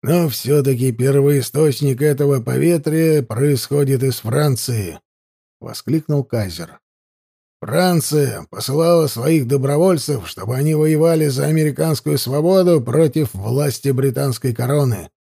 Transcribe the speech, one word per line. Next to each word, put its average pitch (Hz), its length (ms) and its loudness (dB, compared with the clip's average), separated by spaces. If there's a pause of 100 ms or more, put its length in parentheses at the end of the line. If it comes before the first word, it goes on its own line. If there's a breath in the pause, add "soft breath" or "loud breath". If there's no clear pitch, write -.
Но 165 260 0
всё-таки 131 640 0
первоисточник 139 1080 0
этого 143 400 2
поветрия 156 800 2
происходит 135 800 0
из 131 160 -2
Франции», — 113 800 -2 (600)
воскликнул 143 640 -4
кайзер. 92 560 -6 (840)
«Франция 147 920 0
посылала 160 560 0
своих 131 400 0
добровольцев, 143 800 0
чтобы 110 280 -8
они 147 200 0
воевали 156 520 2
за 139 200 -2
американскую 151 720 0
свободу 170 600 2
против 143 540 0
власти 123 560 -2
британской 131 640 -2
короны. 120 560 0 (140)